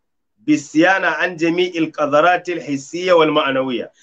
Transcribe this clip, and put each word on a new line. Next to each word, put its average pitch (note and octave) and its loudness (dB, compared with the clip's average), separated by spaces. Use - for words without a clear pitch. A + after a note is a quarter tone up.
bisiyana D#3+ 0
an F3 -4
jami'il E3+ -2
qadaratil E3 0
hissiyya E3+ 0
wal D#3+ 4
ma'nawiyya. C3 -2